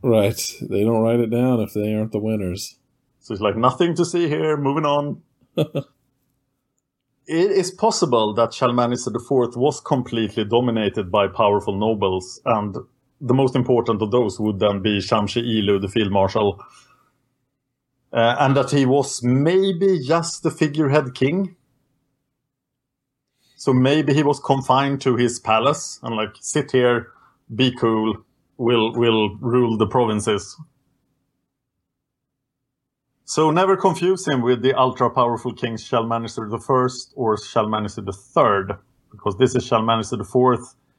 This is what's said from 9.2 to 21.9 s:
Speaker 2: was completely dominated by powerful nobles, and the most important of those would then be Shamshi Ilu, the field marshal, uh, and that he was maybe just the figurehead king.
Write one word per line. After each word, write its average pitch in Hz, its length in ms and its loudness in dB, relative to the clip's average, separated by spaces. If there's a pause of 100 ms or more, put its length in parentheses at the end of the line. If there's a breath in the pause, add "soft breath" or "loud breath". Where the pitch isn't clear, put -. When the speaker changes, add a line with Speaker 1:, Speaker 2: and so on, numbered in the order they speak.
Speaker 2:
was 135 240 0
completely 117 640 -2
dominated 110 640 0
by 101 180 2
powerful 101 460 0
nobles, 101 720 -2
and 104 320 -2 (440)
the 123 140 -2
most 135 220 2
important 117 460 0
of 107 80 -2
those 113 280 0
would 107 200 -4
then 101 240 0
be 104 160 0
Shamshi 104 440 -2
Ilu, 104 380 0
the 98 80 -4
field 101 240 -2
marshal, 98 500 0 (1500 loud breath)
uh, 117 280 2
and 135 160 4
that 135 160 2
he 143 120 4
was 135 380 0
maybe 175 840 2
just 165 360 -2
the 165 80 0
figurehead 147 640 0
king. 175 420 -2 (2000)